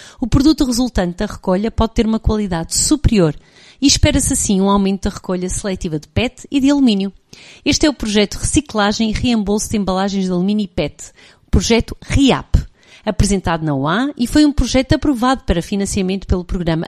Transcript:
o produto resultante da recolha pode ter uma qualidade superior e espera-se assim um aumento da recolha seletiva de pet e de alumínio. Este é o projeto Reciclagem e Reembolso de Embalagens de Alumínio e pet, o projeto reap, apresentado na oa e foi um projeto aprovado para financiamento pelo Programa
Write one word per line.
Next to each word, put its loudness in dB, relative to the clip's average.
o -2
produto 4
resultante -2
da -4
recolha -2
pode -2
ter 2
uma 0
qualidade -2
superior 2
e 4
espera-se 2
assim 0
um 2
aumento 0
da -6
recolha -6
seletiva -6
de -10
pet -4
e 0
de 4
alumínio. 2
Este 2
é 4
o -8
projeto -2
Reciclagem -2
e -4
Reembolso -2
de -2
Embalagens -2
de -2
Alumínio 0
e -6
pet, -8
o -14
projeto 0
reap, 2
apresentado 0
na 0
oa -2
e -2
foi 4
um 2
projeto 0
aprovado 0
para -2
financiamento -4
pelo -2
Programa -4